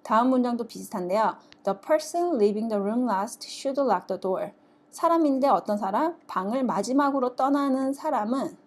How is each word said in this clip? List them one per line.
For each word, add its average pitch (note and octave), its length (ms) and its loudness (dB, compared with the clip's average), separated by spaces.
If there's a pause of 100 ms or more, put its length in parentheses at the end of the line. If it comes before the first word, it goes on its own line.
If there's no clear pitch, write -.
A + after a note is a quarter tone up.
다음 A#3+ 280 2
문장도 A#3+ 360 0
비슷한데요. F#3+ 680 -2 (280)
The G3 220 -2
person E4 560 0
leaving G#3 280 2
the G3+ 120 0
room A#3 260 0
last G3+ 400 -4
should C4+ 320 -4
lock G#3 280 0
the F#3 120 -6
door. F#3 320 -4 (380)
사람인데 D4+ 600 2
어떤 G#3 280 2
사람? A3 480 -2
방을 G#3+ 380 -2
마지막으로 B3+ 720 0
떠나는 C4+ 580 0
사람은 C4 720 -2